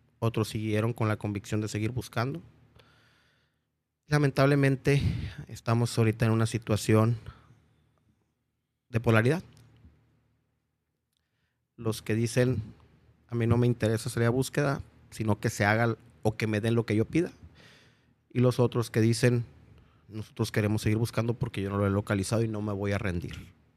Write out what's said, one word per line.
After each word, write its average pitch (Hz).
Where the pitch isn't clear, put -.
otros 113
siguieron 107
con 110
la 107
convicción 107
de 107
seguir 107
buscando. 127
Lamentablemente, 139
estamos 117
ahorita 110
en 110
una 113
situación 110
de 113
polaridad. 120
Los 113
que 110
dicen, 123
"A 117
mí 117
no 117
me 120
interesa 113
salir 117
a 117
búsqueda, 135
sino 110
que 117
se 104
haga 113
o 113
que 113
me 107
den 113
lo 117
que 110
yo 110
pida". 170
Y 123
los 123
otros 120
que 113
dicen, 120
"Nosotros 107
queremos 107
seguir 107
buscando 113
porque 113
yo 98
no 101
lo 101
he 98
localizado 104
y 113
no 107
me 107
voy 101
a 98
rendir". -